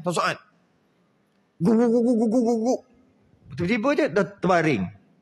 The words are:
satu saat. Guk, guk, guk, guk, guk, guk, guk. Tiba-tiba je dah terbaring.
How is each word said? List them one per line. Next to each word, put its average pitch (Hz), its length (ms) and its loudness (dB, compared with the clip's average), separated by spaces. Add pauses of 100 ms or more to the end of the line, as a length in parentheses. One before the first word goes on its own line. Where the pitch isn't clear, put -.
satu 175 160 -2
saat. 175 160 -2 (1200)
Guk, 220 160 2
guk, 240 160 2
guk, 240 100 2
guk, 233 140 2
guk, 226 260 0
guk, 233 220 0
guk. 247 160 -2 (720)
Tiba-tiba 208 400 -2
je 294 160 0
dah 190 160 0
terbaring. 160 580 0 (400)